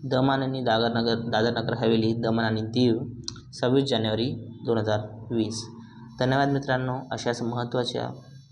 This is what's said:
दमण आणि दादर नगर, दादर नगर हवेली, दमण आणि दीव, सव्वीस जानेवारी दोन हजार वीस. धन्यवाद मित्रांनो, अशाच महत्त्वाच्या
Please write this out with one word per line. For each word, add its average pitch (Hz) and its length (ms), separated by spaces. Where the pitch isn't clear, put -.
दमण 135 380
आणि 131 220
दादर 113 240
नगर, 117 420
दादर 110 200
नगर 113 240
हवेली, 113 380
दमण 113 320
आणि 110 160
दीव, 117 380
सव्वीस 131 380
जानेवारी 113 760
दोन 117 140
हजार 107 220
वीस. 110 360
धन्यवाद 131 280
मित्रांनो, 131 500
अशाच 117 320
महत्त्वाच्या 120 680